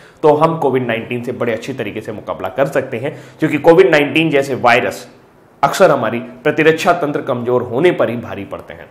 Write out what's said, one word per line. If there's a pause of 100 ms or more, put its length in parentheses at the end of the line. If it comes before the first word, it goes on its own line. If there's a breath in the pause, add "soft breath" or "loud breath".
(220 soft breath)
तो
हम
कोविड
नाइनटीन
से
बड़े
अच्छी
तरीके
से
मुकाबला
कर
सकते
हैं, (160 loud breath)
क्योंकि
कोविड
नाइनटीन
जैसे
वायरस (540)
अक्सर
हमारी
प्रतिरक्षा
तंत्र
कमजोर
होने
पर
ही
भारी
पड़ते
हैं।